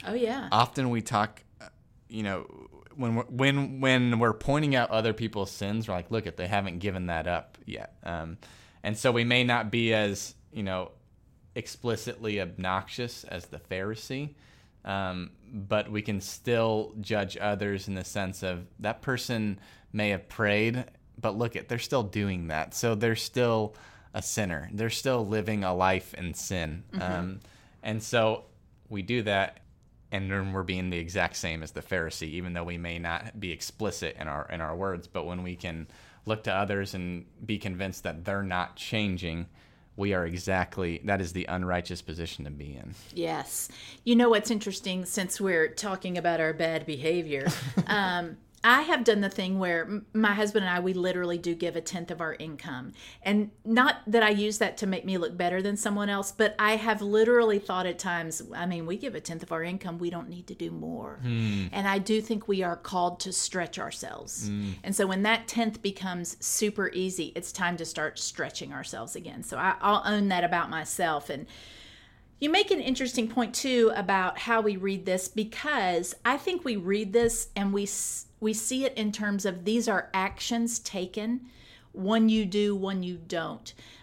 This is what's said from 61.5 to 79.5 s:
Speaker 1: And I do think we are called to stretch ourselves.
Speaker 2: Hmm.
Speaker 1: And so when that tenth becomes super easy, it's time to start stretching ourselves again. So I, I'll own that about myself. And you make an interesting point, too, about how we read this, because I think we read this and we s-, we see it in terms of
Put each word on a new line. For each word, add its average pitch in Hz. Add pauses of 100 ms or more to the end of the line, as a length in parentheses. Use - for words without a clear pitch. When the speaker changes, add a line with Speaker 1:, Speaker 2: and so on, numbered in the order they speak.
Speaker 1:
And 202
I 196
do 214
think 214
we 190
are 170
called 175
to 190
stretch 170
ourselves. -
Speaker 2:
Hmm. - (120)
Speaker 1:
And 196
so 196
when 190
that 226
tenth 220
becomes 185
super 208
easy, 185
it's -
time 175
to 165
start 156
stretching 143
ourselves -
again. 165
So -
I, 180
I'll 202
own 208
that 180
about 170
myself. 160
And 143 (960)
you 294
make 392
an 320
interesting 254
point, 240
too, 240
about 190
how 233
we 208
read 190
this, 185
because 208 (120)
I 254
think 359
we 240
read 196
this 233
and 196
we 202
s-, - (160)
we 220
see 262
it 269
in 214
terms 202
of 180